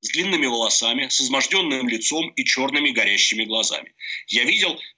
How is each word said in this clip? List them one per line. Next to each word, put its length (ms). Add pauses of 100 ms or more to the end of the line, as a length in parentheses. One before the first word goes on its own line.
с 80
длинными 360
волосами, 640
с 120
изможденным 680
лицом 400
и 160
черными 460
горящими 540
глазами. 480 (340)
Я 160
видел, 360 (180)